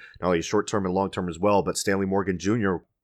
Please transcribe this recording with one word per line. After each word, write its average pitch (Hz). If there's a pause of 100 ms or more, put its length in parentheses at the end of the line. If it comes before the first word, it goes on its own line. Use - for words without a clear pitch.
(200)
not 90
only 87
short-term 104
and 90
long-term 95
as 80
well, 101
but 85
Stanley 98
Morgan 95
Junior, 98 (200)